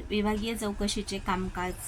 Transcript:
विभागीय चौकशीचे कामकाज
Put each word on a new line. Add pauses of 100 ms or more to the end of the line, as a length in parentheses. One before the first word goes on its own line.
विभागीय
चौकशीचे
कामकाज (140)